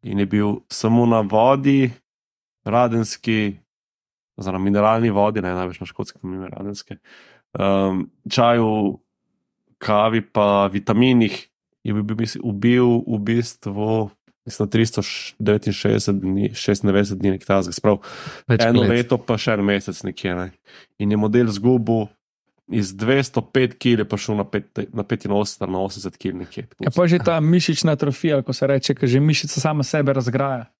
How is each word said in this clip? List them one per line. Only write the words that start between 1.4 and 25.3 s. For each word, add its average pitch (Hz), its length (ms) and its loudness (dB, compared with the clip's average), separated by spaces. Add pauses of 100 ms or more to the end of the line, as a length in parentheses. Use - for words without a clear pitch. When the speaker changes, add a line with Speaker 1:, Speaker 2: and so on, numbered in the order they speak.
Speaker 1:
radenski, 113 880 0 (800)
oziroma 95 240 -6
mineralni 107 480 2
vodi, 104 300 2
ne, 90 120 -4
največ 90 280 -6
na 90 60 -10
Škotskem - 400 -12
ima 92 220 -10
radenske, - 500 -14 (580)
um, 98 460 0 (240)
čaju, 110 760 0 (800)
kavi 107 420 2
pa 101 420 2
vitaminih 110 720 2 (500)
je 110 80 -4
bil, 104 100 -2
bil, 107 140 -6
mislim, - 260 -6
ubil 120 440 2 (160)
v 113 180 -4
bistvu, 107 880 -2 (380)
mislim, - 140 -8
na 104 80 -2
tristo 113 320 2 (340)
devetinšestdeset 104 840 0
dni, 95 340 -2
šestindevetdeset 101 680 0
dni, 98 140 0
nekaj 95 160 -6
takega. 90 240 0
Se - 80 -8
pravi, 104 220 2 (440)
Speaker 2:
Več 117 180 2
Speaker 1:
eno 117 180 4
Speaker 2:
let. 101 100 2
Speaker 1:
leto 120 260 0
pa 117 200 -2
še 113 160 -2
en 104 100 0
mesec 101 380 -2
nekje, 92 320 -6
ne. 90 140 -6 (480)
In 104 140 -2
je 107 80 2
model 110 320 2
zgubil 113 580 0 (640)
iz 104 220 -2
dvesto 120 520 0
pet 127 320 0
kil, 120 240 2
je 104 60 -2
prišel 107 300 -4
na 101 80 0
pet-, - 440 -6
na 104 160 -8
petinosemdeset 101 580 -2